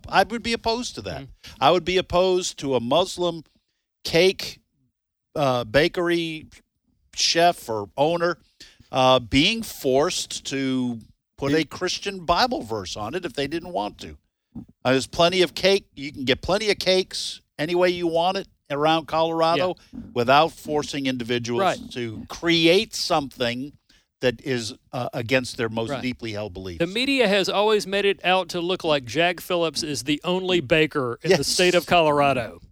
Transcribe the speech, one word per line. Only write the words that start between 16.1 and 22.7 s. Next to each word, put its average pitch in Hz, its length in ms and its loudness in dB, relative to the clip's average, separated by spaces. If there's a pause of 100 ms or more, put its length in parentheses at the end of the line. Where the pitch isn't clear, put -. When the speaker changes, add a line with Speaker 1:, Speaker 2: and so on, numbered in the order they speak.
Speaker 1:
can 143 120 -10
get 123 180 0
plenty 208 300 0
of - 80 -2
cakes - 600 -2 (160)
any 160 180 -2
way 180 140 4
you 175 180 -2
want 170 300 0
it 190 100 -8 (220)
around 151 380 0
Colorado 165 680 0 (180)
Speaker 2:
Yeah. - 60 -14 (140)
Speaker 1:
without 139 400 4
forcing 147 540 -4
individuals 120 540 -2
Speaker 2:
Right. 180 300 -2
Speaker 1:
to 117 380 -8
create 170 640 2